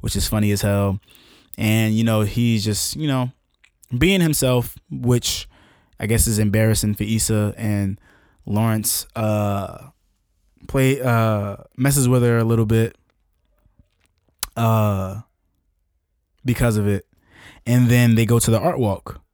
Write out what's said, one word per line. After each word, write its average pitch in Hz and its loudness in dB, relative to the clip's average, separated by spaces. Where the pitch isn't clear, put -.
which - -6
is 95 -4
funny 104 0
as 101 -2
hell. 101 0
And, 110 0
you 113 0
know, 110 0
he's 113 0
just, - -4
you 151 -4
know, 131 -2
being 185 2
himself, 127 0
which 123 -2
I 110 -6
guess 113 0
is 107 0
embarrassing 107 0
for - -6
Issa. 107 -2
And 101 -4
Lawrence, 110 -2
uh, 104 -4
play, 131 2
uh, 110 0
messes 135 2
with 123 4
her 117 4
a 113 2
little 113 2
bit, 113 0
uh, 104 0
because 120 0
of 104 0
it. 101 -2
And 123 4
then 120 4
they 113 2
go 117 2
to 113 0
the 113 2
art 170 -2
walk 104 -4